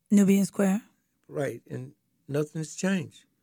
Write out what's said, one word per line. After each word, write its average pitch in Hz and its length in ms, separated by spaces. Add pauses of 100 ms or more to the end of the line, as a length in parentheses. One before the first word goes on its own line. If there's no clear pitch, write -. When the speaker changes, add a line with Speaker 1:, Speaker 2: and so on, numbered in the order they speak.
Speaker 1:
Nubian 196 360
Square. 196 360 (460)
Speaker 2:
Right, 139 420
and 127 220 (380)
nothing's 151 460
changed. 185 500 (180)